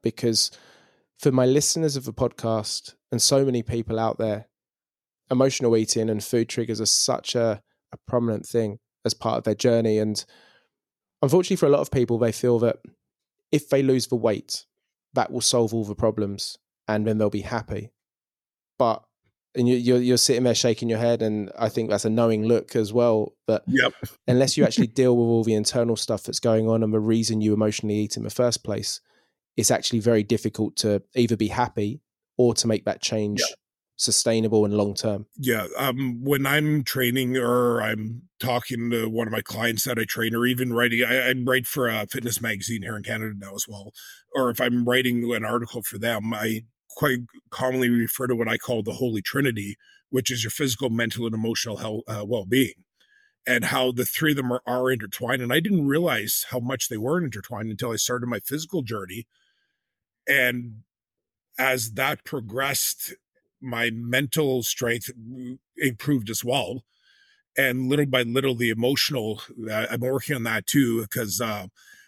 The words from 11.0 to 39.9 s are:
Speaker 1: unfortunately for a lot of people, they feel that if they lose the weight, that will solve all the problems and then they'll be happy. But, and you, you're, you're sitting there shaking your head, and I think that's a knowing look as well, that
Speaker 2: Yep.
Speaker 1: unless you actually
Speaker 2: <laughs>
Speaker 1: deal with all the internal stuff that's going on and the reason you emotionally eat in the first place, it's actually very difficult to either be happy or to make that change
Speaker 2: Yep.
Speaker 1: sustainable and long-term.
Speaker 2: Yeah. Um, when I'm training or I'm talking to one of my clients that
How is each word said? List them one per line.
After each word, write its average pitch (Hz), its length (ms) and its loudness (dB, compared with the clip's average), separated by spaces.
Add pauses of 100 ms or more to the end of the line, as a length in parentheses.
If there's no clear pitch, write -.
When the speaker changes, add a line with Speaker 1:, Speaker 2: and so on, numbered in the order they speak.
Speaker 1:
unfortunately 180 340 4
for 170 100 2
a 139 40 6
lot 143 100 6
of - 100 -4
people, 120 280 0
they 117 140 2
feel 120 260 2
that 113 220 0 (720)
if 147 160 0
they 139 140 4
lose 127 260 2
the 127 80 0
weight, - 480 -2 (500)
that 131 160 0
will 127 100 -4
solve 113 320 2
all 113 120 -2
the 101 100 -6
problems 101 640 -2 (300)
and 107 180 0
then 107 120 2
they'll 104 120 2
be 104 100 -4
happy. 107 520 -8 (840)
But, 113 240 2 (520)
and 123 140 2
you, 123 80 4
you're, 123 260 4
you're 123 160 4
sitting 123 240 2
there 120 120 4
shaking 117 360 2
your 110 80 0
head, 117 240 2
and 107 360 -2
I 110 120 0
think 113 180 -2
that's 104 160 0
a 110 60 2
knowing 110 340 4
look 117 320 2
as 107 160 0
well, 117 420 2 (120)
that 107 200 2
Speaker 2:
Yep. 123 280 2 (340)
Speaker 1:
unless 127 300 4
you 139 60 6
actually 117 220 4
Speaker 2:
<laughs> - 20 0
Speaker 1:
deal 123 280 4
with 117 120 4
all 113 160 4
the 113 100 2
internal 117 420 0
stuff - 280 -4
that's - 160 -6
going 110 280 4
on 113 140 4
and 110 100 0
the 110 80 4
reason 113 400 2
you 107 140 4
emotionally 107 420 0
eat 107 220 -2
in 110 60 -6
the 107 60 -4
first 120 340 0
place, 110 360 -6 (560)
it's 113 140 2
actually 120 300 0
very 110 220 4
difficult 110 540 -2
to 104 260 0 (120)
either 120 220 2
be 107 120 0
happy 113 540 -2 (340)
or 120 160 6
to - 160 0
make 110 160 2
that - 160 -2
change 104 400 -2
Speaker 2:
Yep. - 180 -4 (380)
Speaker 1:
sustainable 110 720 2
and 101 80 0
long-term. 104 500 0 (140)
Speaker 2:
Yeah. 113 300 -2 (100)
Um, 127 440 -2
when 139 220 0
I'm 151 400 2
training 127 540 0
or 120 420 2
I'm 110 440 -4 (140)
talking 120 520 -2
to 113 180 0
one 113 180 -2
of 107 60 -6
my 110 80 -2
clients 113 440 -2
that 123 140 -2